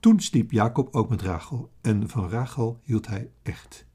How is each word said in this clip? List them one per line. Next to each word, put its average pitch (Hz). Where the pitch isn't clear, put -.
Toen 220
sliep -
Jacob 117
ook 110
met 95
Rachel, 95
en 107
van 95
Rachel 117
hield 110
hij 107
echt -